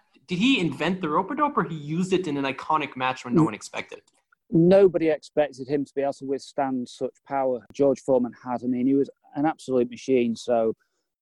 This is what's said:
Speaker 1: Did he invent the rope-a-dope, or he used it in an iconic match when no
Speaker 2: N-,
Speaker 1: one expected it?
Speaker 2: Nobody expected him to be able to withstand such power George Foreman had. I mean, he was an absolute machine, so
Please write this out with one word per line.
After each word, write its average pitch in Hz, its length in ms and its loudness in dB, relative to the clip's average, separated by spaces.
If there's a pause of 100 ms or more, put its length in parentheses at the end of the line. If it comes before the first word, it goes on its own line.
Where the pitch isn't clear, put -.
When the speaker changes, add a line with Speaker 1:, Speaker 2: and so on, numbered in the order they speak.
(260)
Speaker 1:
Did 180 120 -6
he 247 220 4
invent 165 400 -2
the 165 80 -4
rope-a-dope, 277 480 -2
or 190 80 2
he 160 120 -6
used 160 360 -4
it 180 140 0
in 143 100 -4
an 139 80 -2
iconic 139 520 -4
match 127 280 -2
when 123 100 -4
no 165 80 6
Speaker 2:
N-, - 40 4
Speaker 1:
one 107 80 -4
expected - 440 -12
it? - 120 -20 (420)
Speaker 2:
Nobody 175 560 6
expected 143 600 -2
him 143 160 -2
to - 100 -14
be 139 80 -2
able 139 120 -2
to - 120 -14
withstand 131 600 -4
such - 280 -8 (120)
power 131 440 -2
George 139 280 2
Foreman 127 320 2 (120)
had. 123 200 -6
I - 20 -4
mean, 127 220 0
he 139 60 2
was 135 140 2 (280)
an 147 100 0
absolute 127 420 -2
machine, 120 460 0
so 113 400 0 (480)